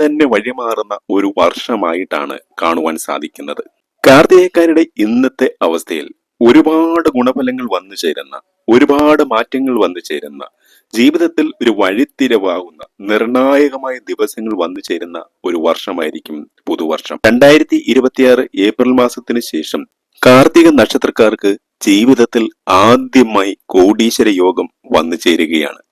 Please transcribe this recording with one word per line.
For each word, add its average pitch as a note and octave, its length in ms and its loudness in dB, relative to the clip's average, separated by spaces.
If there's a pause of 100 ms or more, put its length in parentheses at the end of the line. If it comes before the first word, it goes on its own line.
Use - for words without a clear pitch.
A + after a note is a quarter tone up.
തന്നെ D3+ 300 0
വഴിമാറുന്ന G#2+ 640 -6 (200)
ഒരു G2+ 200 0
വർഷമായിട്ടാണ് E2+ 1000 -4 (240)
കാണുവാൻ E2 440 -2
സാധിക്കുന്നത്. - 580 -12 (400)
കാർത്തികക്കാരുടെ E3 800 4 (200)
ഇന്നത്തെ B2+ 440 -2 (180)
അവസ്ഥയിൽ E2 420 -6 (320)
ഒരുപാട് D#3+ 760 2
ഗുണഫലങ്ങൾ B2+ 500 -4 (100)
വന്നു F#2+ 260 -10
ചേരുന്ന, C#2+ 340 -6 (380)
ഒരുപാട് D3 480 2 (100)
മാറ്റങ്ങൾ B2+ 500 -2
വന്നു F2 260 -4
ചേരുന്ന, C#2+ 360 -12 (500)
ജീവിതത്തിൽ D#3 520 0 (160)
ഒരു A#2 180 0
വഴിത്തിരിവാകുന്ന F#2+ 1000 -2 (280)
നിർണായകമായ C3 840 -2 (140)
ദിവസങ്ങൾ A2 520 -6
വന്നു F2+ 260 -8
ചേരുന്ന E2+ 300 -8 (300)
ഒരു E2+ 180 -4
വർഷമായിരിക്കും D#2+ 720 -6 (300)
പുതുവർഷം. D#2 600 -8
രണ്ടായിരത്തി C#3+ 500 4 (140)
ഇരുപത്തിയാറ് B2+ 540 2 (200)
ഏപ്രിൽ B2 340 0
മാസത്തിന് B2 520 -4
ശേഷം - 320 -8 (380)
കാർത്തിക D3+ 460 6 (120)
നക്ഷത്രക്കാർക്ക് A2 720 0 (360)
ജീവിതത്തിൽ A#2 580 2 (400)
ആദ്യമായി A2+ 680 2 (220)
കോടീശ്വര G#2+ 540 2 (140)
യോഗം F2+ 260 -2 (280)
വന്നു E2 280 -2
ചേരുകയാണ്. D#2+ 560 -2 (100)